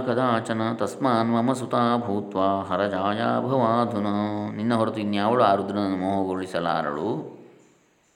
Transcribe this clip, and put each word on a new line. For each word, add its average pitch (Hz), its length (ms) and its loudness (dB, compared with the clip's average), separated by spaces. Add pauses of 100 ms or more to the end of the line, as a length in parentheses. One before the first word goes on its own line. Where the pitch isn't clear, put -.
ಕದಾಚನ 117 680 0
ತಸ್ಮಾನ್ 117 580 0
ಮಮ 117 200 2
ಸುತಾ 120 440 0
ಭೂತ್ವಾ 98 680 0
ಹರಜಾಯ 98 560 0
ಭವಾಧುನಾ." 113 1300 0
ನಿನ್ನ 110 220 0
ಹೊರತು 110 260 0
ಇನ್ಯಾವಳು 104 440 2
ಆ 98 100 6
ರುದ್ರನನ್ನು 98 420 0
ಮೋಹಗೊಳಿಸಲಾರಳು, 92 1400 -2 (760)